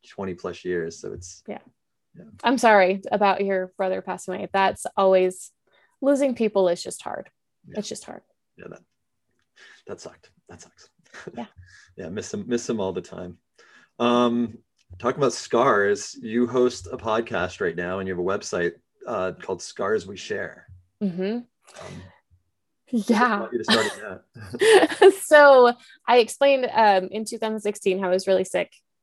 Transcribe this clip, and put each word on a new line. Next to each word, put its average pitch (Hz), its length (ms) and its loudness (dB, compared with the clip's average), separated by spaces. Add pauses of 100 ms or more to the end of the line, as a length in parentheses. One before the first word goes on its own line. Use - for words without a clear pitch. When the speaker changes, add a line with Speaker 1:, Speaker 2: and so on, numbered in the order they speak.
Speaker 1:
twenty 95 280 -10
plus 87 300 -12
years. 85 360 -6
So 98 120 -12
it's - 340 -18
Speaker 2:
Yeah. - 120 -12 (580)
Speaker 1:
Yeah. - 80 -20 (200)
Speaker 2:
I'm 254 140 2
sorry 196 520 4
about 202 340 0
your 185 320 -4
brother 190 260 -4
passing 185 320 -10
away. 190 180 -8
That's 196 340 0 (100)
always, 185 540 2 (500)
losing 269 340 2
people 208 340 0
is 175 140 -2
just - 200 -14
hard. - 280 -12 (360)
Speaker 1:
Yeah. - 120 -12
Speaker 2:
It's 208 100 -10
just - 160 -12
hard. - 180 -18 (340)
Speaker 1:
Yeah, - 120 -20
that, - 140 -20 (1040)
that - 140 -14
sucked. - 300 -20 (180)
That - 120 -20
sucks. - 280 -20 (240)
<laughs> - 240 -18
Speaker 2:
Yeah. 233 100 -14 (500)
Speaker 1:
Yeah, 90 120 -14
miss 98 240 -10
him, 104 160 -10
miss 120 200 -4
him 113 120 -4
all 95 120 -4
the 90 100 -8
time. 90 360 -16 (600)
Um, 120 600 0 (400)
talk 123 180 -2
about 139 180 0
scars. 104 800 0
You 117 320 -2
host 123 440 0
a 127 60 -10
podcast 110 640 -4
right 87 160 -2
now 90 220 -6
and 95 100 -6
you 92 60 -6
have 87 100 -4
a - 20 -2
website, 95 460 -4 (340)
uh, 92 260 -4
called 87 280 -10
Scars 101 460 -6
We 98 100 -16
Share. 98 520 -10 (340)
Speaker 2:
Mm-hmm. 185 200 -6
Speaker 1:
Um, - 800 -12 (840)
Speaker 2:
Yeah. 226 480 0
Speaker 1:
I 202 40 -4
want - 120 -10
you 240 60 -4
to 214 60 -6
start 226 220 2
at - 360 -12 (380)
that. 392 540 6
Speaker 2:
<laughs> - 80 -12
So 277 500 8 (340)
I 240 120 6
explained, 254 540 2
um, 196 380 4
in 220 140 -8
two 220 140 -12
thousand 220 220 -6
sixteen 202 400 -2
how 190 80 -2
I - 20 0
was 185 160 0
really 190 180 2
sick, 175 280 -6 (300)